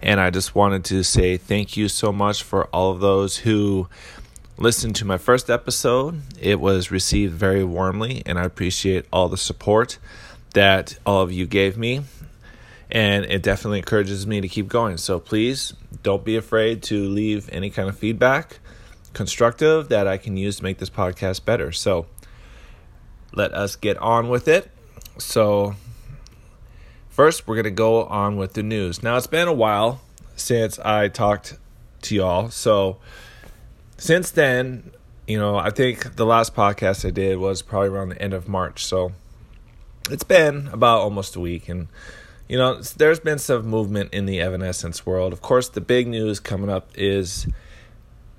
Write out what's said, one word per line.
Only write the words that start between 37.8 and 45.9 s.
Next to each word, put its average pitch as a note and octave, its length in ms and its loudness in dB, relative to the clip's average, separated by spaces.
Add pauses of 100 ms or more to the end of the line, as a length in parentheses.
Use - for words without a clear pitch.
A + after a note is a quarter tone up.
around F#2+ 220 -6
the F2+ 100 -10
end G2 140 -4
of F#2 140 -8
March. F#2+ 360 -4
So F#2 280 -2 (960)
it's C#3+ 140 -6
been D3 440 6
about A2+ 320 4
almost G2+ 360 -4
a F#2 40 -8
week. F2 300 -6
And, F2 180 -8 (600)
you B2+ 80 0
know, B2+ 220 2
s-, - 120 -14
there's D#3 280 4
been D3+ 180 -2
some A#2+ 280 -2
movement G#2 460 -2
in G2 140 -2
the F#2+ 160 -2
Evanescence F#2 640 -6
world. F#2 260 0
Of F2 80 -12
course, B2+ 300 2
the G#2 100 -6
big B2 260 2